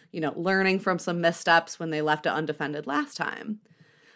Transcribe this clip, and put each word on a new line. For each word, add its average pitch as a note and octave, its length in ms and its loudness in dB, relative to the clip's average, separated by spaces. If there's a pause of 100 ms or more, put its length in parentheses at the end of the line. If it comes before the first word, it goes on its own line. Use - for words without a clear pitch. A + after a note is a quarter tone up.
(100)
you F3+ 100 -8
know, C#3+ 140 0
learning F#3+ 460 2
from F#3 180 0
some F3 220 -2
missteps E3+ 580 4
when E3 120 -6
they D3+ 120 -2
left D3+ 240 0
it D3+ 60 2
undefended D3+ 560 -4
last - 280 -2
time. - 440 -6 (560)